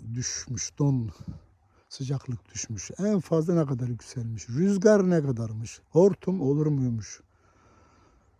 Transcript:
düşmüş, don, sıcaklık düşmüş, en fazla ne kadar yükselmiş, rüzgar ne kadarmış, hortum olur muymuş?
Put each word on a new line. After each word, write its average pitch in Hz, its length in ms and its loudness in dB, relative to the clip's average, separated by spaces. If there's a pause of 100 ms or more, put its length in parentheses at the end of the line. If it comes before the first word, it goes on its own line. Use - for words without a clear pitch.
(140)
düşmüş, - 680 -6
don, 131 320 0 (760)
sıcaklık 131 640 -8
düşmüş, - 460 -10
en 202 200 2
fazla 165 340 2
ne 165 120 4
kadar 131 220 -2
yükselmiş, 113 600 -8
rüzgar 196 600 4
ne 170 120 4
kadarmış, 113 680 -6
hortum 185 520 4
olur 147 260 0
muymuş? 127 540 -2 (1200)